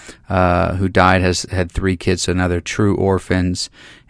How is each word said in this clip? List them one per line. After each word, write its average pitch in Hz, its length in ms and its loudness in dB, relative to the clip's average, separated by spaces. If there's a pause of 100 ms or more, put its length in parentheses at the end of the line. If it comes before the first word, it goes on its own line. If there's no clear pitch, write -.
(280)
uh, 90 460 2
who 92 140 -2
died 92 340 4
has 92 280 0
had 92 220 -2
three 95 240 -2
kids, 90 260 -2
so 90 120 -2
now 90 140 0
they're 87 120 -2
true 101 360 0
orphans, 92 760 0 (400)